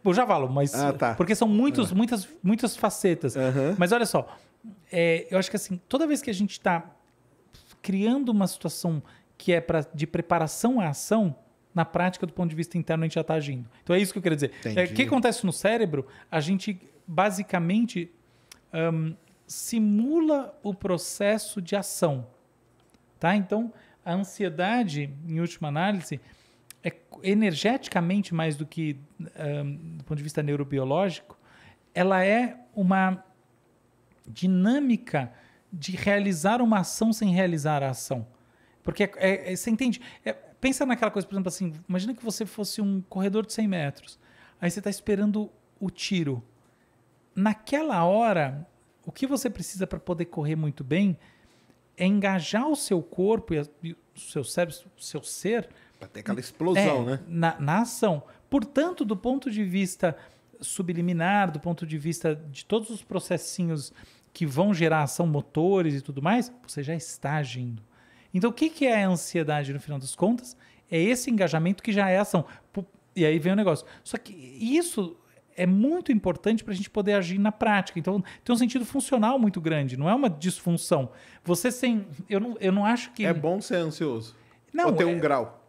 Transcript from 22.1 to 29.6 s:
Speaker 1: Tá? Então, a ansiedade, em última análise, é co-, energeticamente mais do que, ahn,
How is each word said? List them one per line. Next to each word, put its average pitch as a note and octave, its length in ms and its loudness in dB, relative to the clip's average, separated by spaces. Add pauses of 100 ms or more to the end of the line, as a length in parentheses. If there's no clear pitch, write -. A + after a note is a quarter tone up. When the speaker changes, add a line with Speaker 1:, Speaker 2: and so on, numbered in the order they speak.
Speaker 1:
Tá? F3 180 2
Então, G#3 360 0 (320)
a E3+ 100 -4
ansiedade, F3+ 960 -2 (160)
em D#3+ 140 -2
última E3+ 280 -4
análise, E3 500 -2 (640)
é F3 80 -2
co-, - 320 -20
energeticamente G3 1120 0
mais D#3+ 220 0
do D3+ 80 -6
que, D3+ 320 -4 (400)
ahn, D3 380 -6 (240)